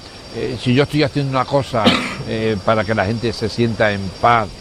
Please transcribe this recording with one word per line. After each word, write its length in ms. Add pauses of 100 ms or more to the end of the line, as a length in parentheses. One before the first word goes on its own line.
(360)
eh, 240
si 140
yo 100
estoy 200
haciendo 280
una 140
cosa, 380 (220)
<coughs> 240
eh, 340
para 220
que 100
la 100
gente 280
se 160
sienta 420
en 100 (200)
paz, 260 (140)